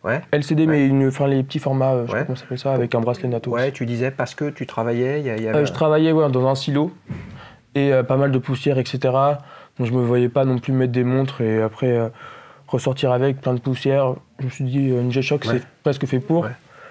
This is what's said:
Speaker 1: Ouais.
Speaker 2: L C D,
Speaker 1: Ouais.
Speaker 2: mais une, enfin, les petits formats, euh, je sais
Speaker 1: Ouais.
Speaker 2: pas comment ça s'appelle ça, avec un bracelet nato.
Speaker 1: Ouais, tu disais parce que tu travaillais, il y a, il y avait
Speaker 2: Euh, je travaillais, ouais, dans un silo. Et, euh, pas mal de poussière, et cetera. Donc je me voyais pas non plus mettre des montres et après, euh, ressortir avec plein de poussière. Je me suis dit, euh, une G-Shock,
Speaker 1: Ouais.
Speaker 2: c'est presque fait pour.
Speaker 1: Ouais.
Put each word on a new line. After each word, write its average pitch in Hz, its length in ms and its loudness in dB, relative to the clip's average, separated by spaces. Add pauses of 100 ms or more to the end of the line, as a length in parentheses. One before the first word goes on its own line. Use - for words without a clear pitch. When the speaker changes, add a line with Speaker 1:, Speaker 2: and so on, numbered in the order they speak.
Speaker 1:
Ouais. 131 200 -4 (100)
Speaker 2:
L 147 100 2
C 156 140 0
D, 156 100 4
Speaker 1:
Ouais. 160 60 4
Speaker 2:
mais 143 160 4
une, 135 180 4
enfin, 139 220 0
les 135 160 2
petits 139 160 -6
formats, 135 320 0
euh, 120 140 0
je 113 40 -6
sais - 40 -4
Speaker 1:
Ouais. 113 80 0
Speaker 2:
pas 135 40 -4
comment 131 100 -4
ça - 60 -18
s'appelle 127 160 -8
ça, 135 140 -2
avec 120 240 0
un 117 40 2
bracelet 123 280 -2
nato. 120 240 -4
Speaker 1:
Ouais, 123 180 0
tu 127 160 -6
disais 120 240 -2
parce 131 240 -6
que 147 160 -4
tu - 160 -8
travaillais, 123 540 -2
il 139 60 -6
y 123 40 -2
a, 110 60 -4
il 110 80 -4
y 110 40 -2
avait 110 100 0
Speaker 2:
Euh, 147 80 2
je 131 60 -8
travaillais, 156 380 2
ouais, 156 180 4
dans 127 200 2
un 135 80 2
silo. 147 340 0 (840)
Et, 139 160 4
euh, 127 100 4
pas 131 140 0
mal 139 160 2
de 131 60 2
poussière, 131 400 0
et 127 60 0
cetera. 139 540 0 (400)
Donc 123 80 -2
je 113 60 -2
me 127 100 2
voyais 123 280 2
pas 135 160 2
non 127 120 0
plus 131 140 -4
mettre 127 200 2
des 123 120 2
montres 131 380 0
et 110 200 2
après, 110 300 0
euh, 117 160 0 (580)
ressortir 131 460 0
avec 135 280 0
plein 127 140 -2
de 123 60 -2
poussière. 135 540 0 (260)
Je 135 60 -4
me 123 40 -4
suis - 140 -6
dit, 131 260 0
euh, 123 120 2
une 123 100 0
G-Shock, 135 320 0
Speaker 1:
Ouais. 117 140 0
Speaker 2:
c'est - 80 -8 (180)
presque 143 220 0
fait 131 120 0
pour. 165 260 0
Speaker 1:
Ouais. 113 60 -6 (400)